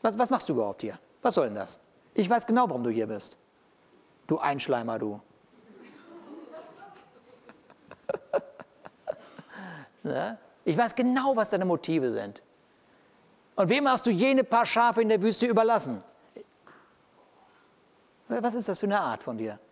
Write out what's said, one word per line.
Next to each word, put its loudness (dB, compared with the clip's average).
Was, 0
was 4
machst -2
du -2
überhaupt -2
hier? -10
Was 2
soll 2
denn -6
das? -10
Ich 2
weiß 0
genau, 4
warum -4
du 0
hier 0
bist. -10
Du 0
Einschleimer, -2
du.“ -6
<laughs> -2
Ne? -6
„Ich 0
weiß 2
genau, 2
was 0
deine 0
Motive 0
sind. -8
Und 2
wem 4
hast 2
du 4
jene 4
paar 2
Schafe 2
in 2
der 4
Wüste 2
überlassen?“ 2
Was -2
ist -4
das -4
für -2
eine 2
Art -4
von -8
dir? -8